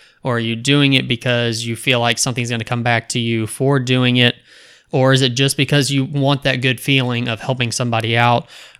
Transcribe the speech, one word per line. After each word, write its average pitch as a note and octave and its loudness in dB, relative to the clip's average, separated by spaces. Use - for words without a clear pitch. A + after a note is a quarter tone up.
Or B2 -2
are A#2 -2
you A2+ -4
doing C#3 2
it B2+ 0
because A#2+ -2
you A#2 -4
feel B2 0
like A#2 0
something's A#2+ -2
gonna A2+ -4
come B2 -4
back A#2 -2
to B2+ -4
you A2+ -2
for C#3 0
doing B2+ 2
it? A#2+ 4
Or C3 4
is C3 4
it C3 2
just C#3 0
because C#3 0
you C#3 0
want C#3 -2
that C3 -2
good B2+ 0
feeling B2 0
of A2+ -6
helping B2 -4
somebody A#2 -2
out A#2+ 2